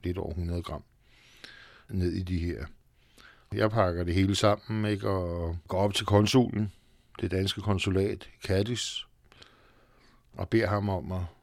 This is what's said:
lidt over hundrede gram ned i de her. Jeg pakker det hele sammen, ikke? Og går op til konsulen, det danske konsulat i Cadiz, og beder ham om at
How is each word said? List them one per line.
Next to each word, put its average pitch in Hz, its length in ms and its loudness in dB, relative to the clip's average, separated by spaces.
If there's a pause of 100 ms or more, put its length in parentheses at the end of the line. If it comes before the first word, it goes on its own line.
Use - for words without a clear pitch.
lidt 90 140 -4
over 78 160 -6
hundrede 85 280 -4
gram - 200 -10 (1080)
ned 90 220 0
i 92 100 -4
de 90 160 -2
her. 82 260 -4 (880)
Jeg 107 160 2
pakker 90 340 2
det 85 100 0
hele 98 200 4
sammen, 107 580 0
ikke? 101 160 -4
Og 85 480 -2 (120)
går 90 100 -2
op 101 160 2
til 104 120 -2
konsulen, 104 640 4 (480)
det 98 100 -2
danske 95 300 -2
konsulat 98 640 0
i - 220 -16
Cadiz, 107 520 -2 (1300)
og 90 160 -8
beder 113 180 2
ham 101 220 0
om 87 240 -4
at 92 80 -4 (220)